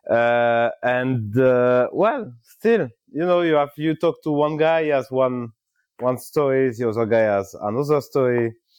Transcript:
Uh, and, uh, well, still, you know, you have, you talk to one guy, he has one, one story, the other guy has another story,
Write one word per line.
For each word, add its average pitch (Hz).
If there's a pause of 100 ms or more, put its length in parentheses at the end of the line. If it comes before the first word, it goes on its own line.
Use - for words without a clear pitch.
Uh, 117 (120)
and, 123
uh, 123
well, 208 (100)
still, 208 (220)
you 151
know, 180
you 165
have, 143
you 156
talk 160
to 156
one 151
guy, 160
he 151
has 135
one, 127 (500)
one 123
story, 135
the 117
other 113
guy 113
has 101
another 139
story, 120 (260)